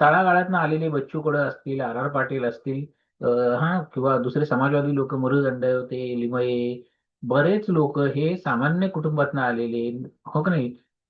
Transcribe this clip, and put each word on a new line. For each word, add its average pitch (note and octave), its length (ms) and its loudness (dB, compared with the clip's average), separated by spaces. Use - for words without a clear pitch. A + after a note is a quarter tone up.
तळागाळातनं F3+ 560 4
आलेले D#3+ 320 0
बच्चू D3 320 -4
कडू D3 160 0
असतील, C3+ 440 -4
आर A#2 140 -4
आर C3 120 -2
पाटील C3+ 380 -2
असतील, C3+ 400 -6
अ, B2 300 2
हा, E3 280 0
किंवा C3+ 340 0
दुसरे B2+ 280 0
समाजवादी C#3+ 500 2
लोक, C3+ 180 -2
मरुदंड C3 520 0
होते, B2+ 540 -2
लिमये, B2 680 -2
बरेच D#3+ 460 2
लोक D3+ 300 2
हे C#3+ 380 0
सामान्य D3+ 500 0
कुटुंबातनं D3+ 540 -2
आलेले, A#2+ 680 -2
हो D#3 180 -2
का F#3 80 2
नाही? B2 240 0